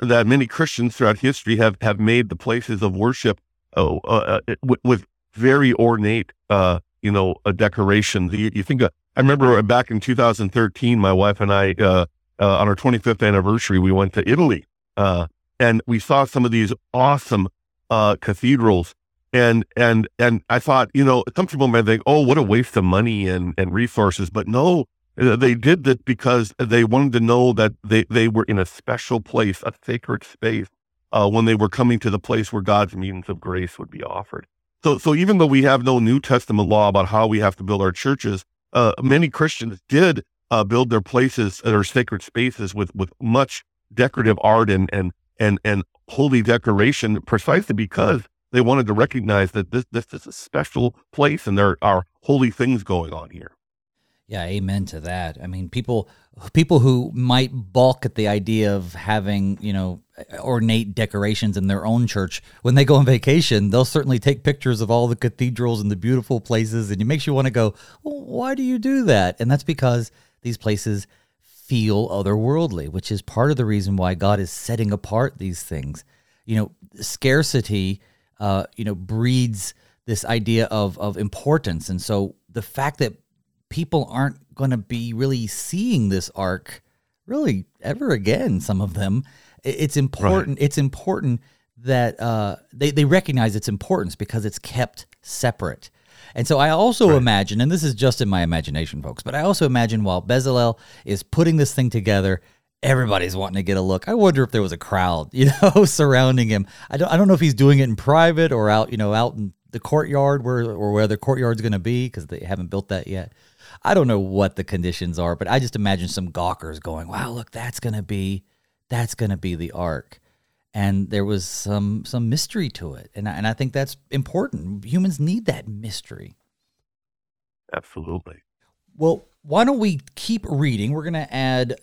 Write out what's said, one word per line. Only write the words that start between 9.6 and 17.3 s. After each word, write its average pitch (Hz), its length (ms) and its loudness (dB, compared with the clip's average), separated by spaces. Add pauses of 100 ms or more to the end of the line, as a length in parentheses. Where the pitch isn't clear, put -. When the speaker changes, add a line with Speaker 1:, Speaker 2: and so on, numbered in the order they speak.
Speaker 1:
back 120 280 2
in 110 100 -2
two 127 140 -2
thousand 113 360 2
thirteen, 117 480 0
my 98 140 4
wife 101 280 2
and 101 120 0
I, 98 200 2
uh, 92 340 2 (340)
uh, 98 180 4
on 104 100 2
our 98 80 0
twenty-fifth 117 460 0
anniversary, 101 560 2
we 95 140 4
went 95 220 2
to 101 140 -2
Italy, 131 360 2 (320)
uh, 90 300 0 (320)
and 117 280 2
we 117 120 0
saw 139 260 2
some 127 200 0
of 120 60 2
these 110 220 2 (220)
awesome, 127 540 2 (420)